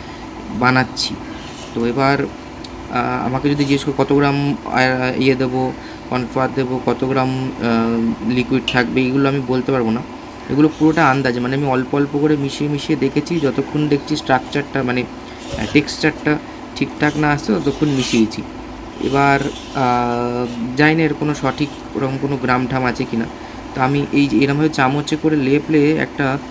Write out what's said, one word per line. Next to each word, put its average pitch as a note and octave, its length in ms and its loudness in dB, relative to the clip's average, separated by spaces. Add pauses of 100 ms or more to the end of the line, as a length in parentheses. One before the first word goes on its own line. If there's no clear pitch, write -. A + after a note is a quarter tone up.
(500)
বানাচ্ছি। B2+ 640 2 (600)
তো A#2 120 0
এবার, C3+ 360 2
আহ, - 1040 -6
আমাকে C3 240 -2
যদি C#3+ 140 2
জিজ্ঞেস C#3 200 0
করে C#3 140 -2
কত C3+ 140 2
গ্রাম, C#3 260 4 (120)
আহ, B2+ 720 0
ইয়ে C3 120 6
দেবো, B2+ 380 0 (380)
কর্নফ্লাওয়ার B2 440 -2
দেবো, C3 320 -2
কত A#2+ 180 0
গ্রাম, C3 260 0
আহ, A#2 1040 0
লিকুইড B2+ 260 2 (100)
থাকবে, B2 340 2
এগুলো C3+ 220 2
আমি C#3 180 0
বলতে B2+ 260 0
পারবো A#2+ 180 2
না, A#2+ 120 0 (480)
এগুলো D3 180 6 (100)
পুরোটা D#3 280 4
আন্দাজে। C3 340 2
মানে B2+ 160 0
আমি D3 100 0
অল্প C3 280 0
অল্প C#3+ 240 0
করে D3+ 180 4
মিশিয়ে C#3+ 340 -2
মিশিয়ে D3 280 0
দেখেছি, C#3+ 420 0
যতক্ষণ C#3+ 480 0
দেখছি D3 280 0
স্ট্রাকচারটা, C#3 680 -2
মানে B2 200 0 (720)
টেক্সচারটা D3 640 2 (380)
ঠিকঠাক D3 400 -2
না D3+ 140 2
আসছে D3 220 0
ততক্ষণ D3+ 360 0
মিশিয়েছি। A#2+ 540 0 (580)
এবার, C#3 400 4 (340)
আহ, A#2+ 1000 0
জানি D3+ 180 6
না E3 80 2
এর D3+ 120 2
কোনো D3+ 200 -2
সঠিক C#3 340 -2 (260)
ওরকম C3+ 260 -2
কোনো C#3 160 -2
গ্রাম B2+ 300 2
ঠাম B2+ 180 0
আছে B2 200 -2
কি A#2+ 120 -4
না। A2+ 80 0 (500)
তো C3+ 60 -4
আমি C#3 320 2
এই C#3+ 140 6
যে A2 120 2
এরমভাবে C#3 300 4
চামচে D3 480 2
করে D#3 200 2
লেপলে D3 600 4
একটা C#3 420 -2 (120)